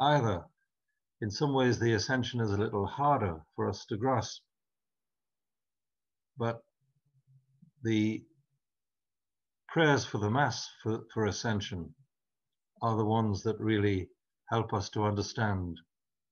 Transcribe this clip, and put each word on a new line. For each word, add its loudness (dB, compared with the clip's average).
either. 2
In -4
some 0
ways, 4
the 4
Ascension 0
is 0
a 0
little 0
harder 0
for -2
us -8
to -6
grasp. -2
But -4
the 0
prayers 4
for -6
the 0
Mass 0
for, -2
for 0
Ascension -4
are 0
the 2
ones 0
that -2
really 0
help -2
us -2
to -2
understand -2